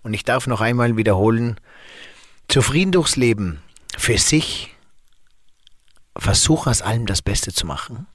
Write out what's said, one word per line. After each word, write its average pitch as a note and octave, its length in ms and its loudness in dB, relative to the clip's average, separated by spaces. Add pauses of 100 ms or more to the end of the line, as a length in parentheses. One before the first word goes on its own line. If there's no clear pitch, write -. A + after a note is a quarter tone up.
Und A2 120 -6
ich G#2 100 -6
darf B2+ 240 0
noch A#2 120 -2
einmal A#2+ 380 2
wiederholen, A2 600 2 (880)
zufrieden D#3+ 440 2
durchs F3 240 2
Leben, G#2 460 0 (340)
für A2 220 0
sich, - 580 -2 (1400)
versuch - 500 2
aus B2 140 0
allem A2+ 240 -2
das G2 160 -2
Beste G2+ 320 -2
zu - 140 -4
machen A2+ 480 -10